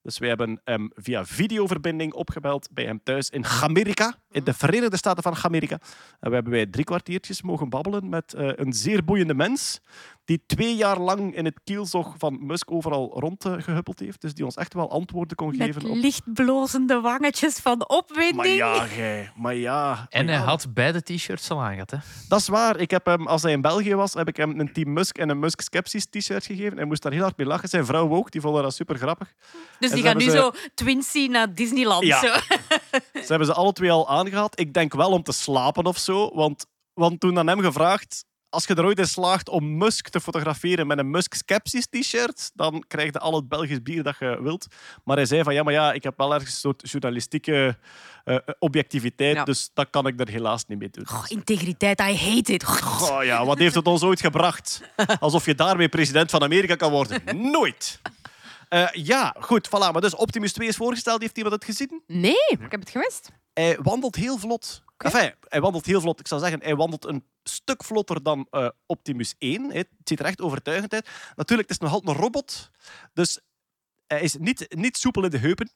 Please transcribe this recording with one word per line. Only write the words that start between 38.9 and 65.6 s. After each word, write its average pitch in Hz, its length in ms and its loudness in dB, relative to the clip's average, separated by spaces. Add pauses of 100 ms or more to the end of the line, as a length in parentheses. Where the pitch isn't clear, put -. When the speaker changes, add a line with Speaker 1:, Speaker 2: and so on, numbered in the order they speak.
Speaker 1:
in 180 80 4
slaagt 180 420 0
om 151 280 0
Musk 214 320 0
te 175 120 -2
fotograferen 165 640 -2
met 143 100 2
een 135 120 0
Musk 170 240 -2
Skepsis - 560 -2
t-shirt, 240 640 -4
dan 156 340 -2
krijg 151 260 -2
je 139 60 -4
al 160 160 0
het 147 120 -2
Belgisch 147 340 -4
bier 147 220 -6
dat 139 160 -4
je 123 220 -2
wilt." 151 260 -4 (360)
Maar 135 120 0
hij 139 100 4
zei 147 180 4
van, 147 100 2
"Ja, 147 100 2
maar 147 100 2
ja, 147 200 4
ik 127 100 -4
heb 131 140 -6
wel 139 160 2
ergens 135 200 -2
een - 60 -8
soort 135 320 -4
journalistieke, 135 880 0 (460)
eh, 127 140 0 (220)
objectiviteit, 143 760 0
Speaker 4:
Ja. 151 80 0
Speaker 1:
dus 131 300 -2
dat 143 160 0
kan 139 180 2
ik 123 120 -4
er 120 100 -2
helaas 113 360 -4
niet 104 140 -8
mee 104 100 -10
doen." - 180 -14
Speaker 2:
Goh, - 200 -8
integriteit, 196 720 -2
I 202 180 2
hate 220 360 2
it. 180 100 -2
Speaker 1:
Goh, - 600 0
ja, 123 220 4
wat 143 120 4
heeft 156 180 4
het 165 120 2
ons 175 160 4
ooit 185 180 4
gebracht? 165 600 2 (140)
Speaker 2:
<laughs> 208 240 2
Speaker 1:
Alsof - 260 2
je 151 100 2
daarmee 170 340 4
president 156 400 2
van 156 140 4
Amerika 175 320 4
kan 160 160 2
worden. 139 300 0 (300)
Nooit. - 500 0 (680)
Eh, 175 220 4
ja, 175 480 0
goed, - 280 2
voilà. - 40 -6 (200)
Maar 165 100 2
dus 190 140 2
Optimus 208 380 -2
twee 226 140 -4
is 220 80 -2
voorgesteld. 233 460 -2
Heeft 226 160 -6
iemand 214 180 -2
het 208 100 -10
gezien? 269 420 -8
Speaker 4:
Nee, 226 400 2
ik 151 240 -2
heb 208 80 -6
het - 100 -14
gemist. - 400 -4 (240)
Speaker 1:
Hij 165 280 2
wandelt 233 340 0
heel 240 220 -2
vlot. 226 460 -8 (140)
Speaker 4:
Oké. - 80 -16 (120)
Speaker 1:
Enfin, 165 160 2 (140)
hij 151 140 0